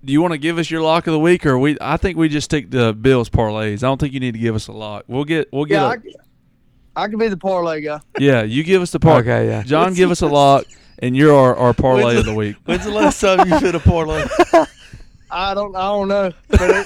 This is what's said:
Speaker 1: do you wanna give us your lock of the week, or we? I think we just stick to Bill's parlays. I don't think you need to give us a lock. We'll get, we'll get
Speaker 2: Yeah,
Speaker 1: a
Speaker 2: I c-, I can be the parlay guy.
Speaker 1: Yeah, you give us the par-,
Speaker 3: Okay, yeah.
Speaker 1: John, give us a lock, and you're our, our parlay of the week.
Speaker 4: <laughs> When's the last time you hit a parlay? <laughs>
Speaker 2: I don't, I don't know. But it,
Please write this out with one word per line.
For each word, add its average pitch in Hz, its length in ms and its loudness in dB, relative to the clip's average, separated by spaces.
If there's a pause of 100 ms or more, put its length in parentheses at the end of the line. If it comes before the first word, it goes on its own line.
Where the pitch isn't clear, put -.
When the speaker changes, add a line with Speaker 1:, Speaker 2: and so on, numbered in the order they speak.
Speaker 1:
do 135 80 -6
you 147 100 2
wanna 170 160 -2
give 160 200 -4
us 165 120 -4
your 160 120 -6
lock 160 260 0
of 165 60 -2
the 151 60 0
week, 170 260 2
or 135 120 2
we? 143 220 0
I 151 180 -4
think 180 200 -4
we 160 100 0
just 147 180 -4
stick 127 260 -6
to 117 220 0
Bill's 120 360 2
parlays. 107 480 -2
I 120 100 -2
don't 135 120 -2
think 139 140 -4
you 135 60 -8
need 123 140 -6
to 113 60 -10
give 113 160 -2
us 107 120 -8
a 107 60 -18
lock. 107 340 -14
We'll 135 180 -6
get, 156 280 -4
we'll 143 120 -4
get 151 100 -2
Speaker 2:
Yeah, 143 100 2
Speaker 1:
a 123 40 0
Speaker 2:
I - 80 -6
c-, - 180 -20 (800)
I 175 120 -6
can 214 120 -8
be 226 80 0
the 190 100 -4
parlay 170 440 -4
guy. 151 180 -8 (200)
Speaker 1:
Yeah, 139 240 4
you 120 200 -4
give 185 180 2
us 175 100 -6
the - 80 -4
par-, 156 200 4
Speaker 3:
Okay, 113 280 0
yeah. 110 160 -4
Speaker 1:
John, 160 300 0
give 180 180 2
us 175 100 -2
a 170 60 0
lock, 143 380 4 (340)
and 127 160 -4
you're 147 180 6
our, 131 220 6
our 120 180 2
parlay 127 440 2
of 113 80 2
the 110 80 -6
week. 107 280 -4
Speaker 4:
<laughs> - 40 -20
When's 180 180 -4
the 208 80 -6
last 240 300 0
time 190 260 4
you 180 120 2
hit 175 160 0
a 165 40 -2
parlay? 156 460 0 (260)
<laughs> 320 140 4 (680)
Speaker 2:
I 196 200 -4
don't, 202 240 -6
I 185 60 -4
don't 202 260 -2
know. 196 220 0 (180)
But - 120 4
it, 381 240 2